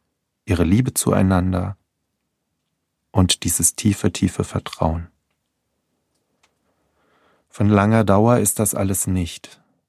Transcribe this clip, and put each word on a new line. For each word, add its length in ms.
ihre 180
Liebe 300
zueinander 840
und 320
dieses 320
tiefe, 360
tiefe 320
Vertrauen. 640
Von 200
langer 340
Dauer 340
ist 220
das 160
alles 320
nicht. 540